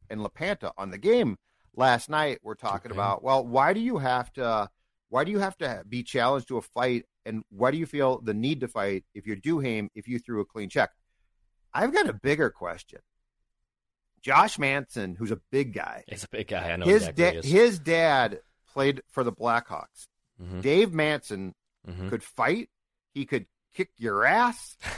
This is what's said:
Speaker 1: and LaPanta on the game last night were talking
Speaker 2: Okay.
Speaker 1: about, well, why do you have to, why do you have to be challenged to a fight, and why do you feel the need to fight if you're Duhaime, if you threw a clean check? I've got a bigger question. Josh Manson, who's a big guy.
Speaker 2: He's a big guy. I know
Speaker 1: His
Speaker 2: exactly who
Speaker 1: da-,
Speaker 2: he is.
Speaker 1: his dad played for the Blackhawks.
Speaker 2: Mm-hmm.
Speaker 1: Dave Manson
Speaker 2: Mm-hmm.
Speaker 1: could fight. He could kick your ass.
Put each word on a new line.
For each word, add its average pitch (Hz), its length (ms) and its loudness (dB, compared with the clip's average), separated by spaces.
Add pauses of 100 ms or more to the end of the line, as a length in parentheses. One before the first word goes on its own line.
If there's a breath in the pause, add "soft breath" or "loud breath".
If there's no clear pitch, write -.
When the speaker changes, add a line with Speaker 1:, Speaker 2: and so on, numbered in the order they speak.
(100)
Speaker 1:
and 107 100 -8
LaPanta 147 560 -6
on 98 140 -10
the 95 80 -12
game 185 380 2 (400)
last 123 340 4
night 151 320 -2
were 107 140 -12
talking 98 340 -6
Speaker 2:
Okay. 87 80 -6
Speaker 1:
about, 98 240 0
well, 131 240 2
why 135 260 2
do 202 80 0
you 233 180 -2
have 127 360 -2
to, 113 340 -2 (420)
why 127 140 0
do 180 60 -4
you 208 80 0
have 190 200 -2
to 117 300 -6
be 120 140 -6
challenged 127 460 0
to 127 80 -4
a 107 60 -4
fight, 123 440 -2 (180)
and 110 240 -8
why 113 220 2
do 151 80 -2
you 160 80 -2
feel 131 340 0
the 110 140 -4
need 131 260 -2
to 123 80 -4
fight 98 360 -4 (100)
if 104 120 -14
you're 107 100 -6
Duhaime, 123 580 -2
if 110 140 -16
you 120 100 -4
threw 113 220 -6
a 98 40 -2
clean 104 240 -10
check? 120 220 0 (840)
I've 160 220 0
got 403 140 4
a - 40 -2
bigger 135 380 0
question. - 480 -12 (1200)
Josh 156 380 4
Manson, 127 580 -2
who's 104 160 -6
a 104 80 -4 (100)
big 131 220 0
guy. - 340 -10
Speaker 2:
He's - 180 -12
a - 40 -18
big 110 200 -8
guy. 85 220 -4
I 85 60 -2
know 90 100 -4
Speaker 1:
His 196 220 6
Speaker 2:
exactly 156 160 2
who 180 60 4
Speaker 1:
da-, 104 180 -6
Speaker 2:
he 175 100 6
is. 233 120 10
Speaker 1:
his 190 100 -6
dad 143 600 2 (320)
played 135 380 0
for 127 140 -2
the 117 80 -2
Blackhawks. 117 720 -4 (340)
Speaker 2:
Mm-hmm. 90 200 -10
Speaker 1:
Dave 170 320 4
Manson 143 640 -2 (300)
Speaker 2:
Mm-hmm. 92 260 -8
Speaker 1:
could 113 120 -6
fight. 160 460 -2 (440)
He 139 140 -8
could 113 200 -4 (280)
kick - 240 -6
your 107 260 0
ass. 226 520 0 (220 loud breath)